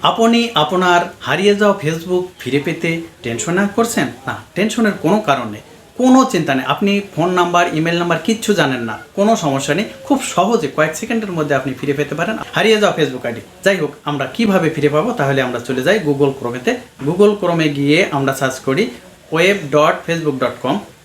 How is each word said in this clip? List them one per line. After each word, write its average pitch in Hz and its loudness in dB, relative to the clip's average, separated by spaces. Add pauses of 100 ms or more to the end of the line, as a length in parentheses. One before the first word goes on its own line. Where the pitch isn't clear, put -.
আপনি 233 2
আপনার 180 2 (200)
হারিয়ে 190 2
যাওয়া 202 2
Facebook 165 -2 (160)
ফিরে 131 0
পেতে 165 -4 (220)
টেনশন 165 -2
করছেন? 214 0 (200)
না, 117 -6 (180)
টেনশনের 214 0 (100)
কোনো 196 2
কারণ 120 -2
নেই, 104 -12 (360)
কোনো 254 6
চিন্তা 143 0
নেই। 131 -4
আপনি 202 0 (140)
ফোন 170 0
নাম্বার, 175 2
ইমেল 165 0
নাম্বার 175 0
কিচ্ছু 220 0
জানেন 139 0
না, 110 -6 (180)
কোনো 214 4
সমস্যা 147 0
নেই। 190 0 (180)
খুব 269 0
সহজে 190 0
কয়েক 160 0
সেকেন্ডের 214 -4
মধ্যে 151 0
আপনি 135 -2
ফিরে 143 -4
পেতে 143 -4
পারেন 160 -4 (160)
হারিয়ে 214 2
যাওয়া 202 2
Facebook 131 -2
আইডি। 113 -8 (220)
যাই 196 2
হোক, 156 -2 (140)
আমরা 143 -4
কিভাবে 190 2
ফিরে 147 2
পাবো? 156 0
তাহলে 139 0
আমরা 120 -2
চলে 127 -4
যাই 185 2
Google 143 2
Chrome-এতে। 127 -4 (280)
Google 202 4
Chrome-এ 165 2
গিয়ে 143 2
আমরা 139 0
সার্চ 131 -2
করি 165 0 (420)
ওয়েব 180 2 (140)
ডট 151 4 (100)
ফেসবুক 156 -2
ডট 123 -2
কম। 151 0 (240)